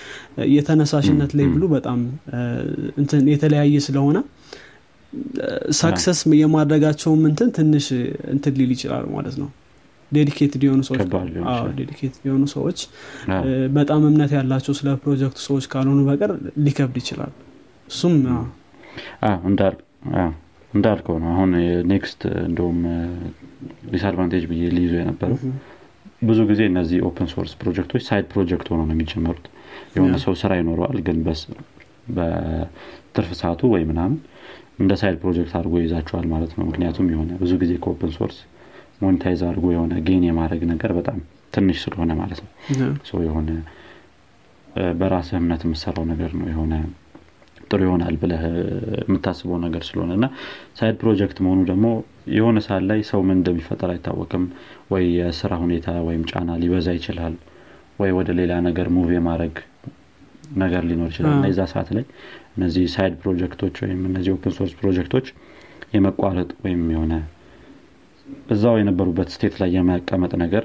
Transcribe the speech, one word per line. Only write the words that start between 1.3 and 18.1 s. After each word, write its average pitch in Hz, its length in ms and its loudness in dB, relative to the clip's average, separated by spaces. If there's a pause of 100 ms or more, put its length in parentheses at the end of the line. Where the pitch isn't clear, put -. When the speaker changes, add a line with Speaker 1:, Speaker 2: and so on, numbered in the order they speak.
Speaker 2:
ም፣ - 40 0
ም። 143 40 4
Speaker 1:
ሌቭሉ 143 300 4
በጣም፣ 127 300 0 (280)
እ፣ 123 120 -6 (580)
እንትን 143 300 4
የተለያየ 147 540 4
ስለሆነ፣ 139 360 2
እ፣ - 1040 -12 (240)
Speaker 2:
አዎ። - 300 -4
Speaker 1:
ሰክሰስ 175 460 2 (180)
የማድረጋቸውም 156 880 4
እንትን 156 260 4
ትንሽ 151 360 4 (420)
እንትን 139 260 0
ሊል 131 160 4
ይችላል - 380 -4
ማለት - 280 -6
ነው። 143 120 -6 (640)
ዴዲኬትድ 143 520 2
የሆኑ 135 200 6
ሰዎች 131 180 -2
Speaker 2:
ከባድ 90 260 0
ሊሆን 85 180 -6
Speaker 1:
አዎ፣ 123 100 -2
Speaker 2:
ይችላል። 120 220 -4
Speaker 1:
ዴዲኬትድ 135 460 -8
የሆኑ 135 260 2
ሰዎች፣ 143 300 -4 (480)
Speaker 2:
አዎ። 95 160 0
Speaker 1:
እ፣ 131 280 0
በጣም 147 320 4
እምነት 151 300 6
ያላቸው 135 420 0
ስለ 139 140 -2 (100)
ፕሮጀክቱ 135 420 0
ሰዎች 135 260 -2
ካልሆኑ 135 380 2
በቀር 143 280 2 (260)
ሊከብድ 135 380 2
ይችላል። - 360 -8 (540)
እሱም፣ - 260 2 (140)